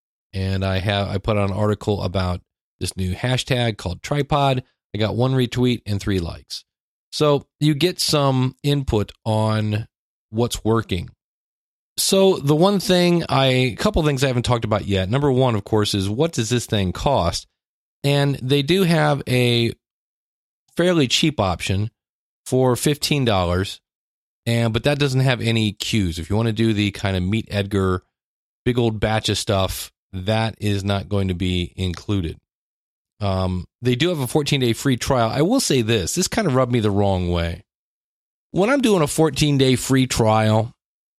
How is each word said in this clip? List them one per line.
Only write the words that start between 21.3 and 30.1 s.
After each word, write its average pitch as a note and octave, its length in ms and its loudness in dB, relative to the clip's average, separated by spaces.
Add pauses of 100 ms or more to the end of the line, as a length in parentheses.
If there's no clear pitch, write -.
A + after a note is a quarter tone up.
option G2 520 -2 (560)
for B2+ 280 2
fifteen C#3+ 500 -2
dollars, F#2 560 0 (640)
and, A#2 280 0
but A#2 100 -2
that D3 160 0
doesn't C3 220 0
have B2+ 200 2
any A2 300 0
queues. F#2 480 -2
If E2 100 -8
you G2 60 -2
wanna A2+ 180 0
do A2+ 200 2
the G2+ 180 0
kind F#2+ 260 -4
of F2+ 60 -2
Meet G2+ 260 -2
Edgar, G2 540 -2 (640)
big B2 120 0
old A2+ 220 0
batch G#2+ 300 -2
of G#2 100 0
stuff, - 540 -2 (200)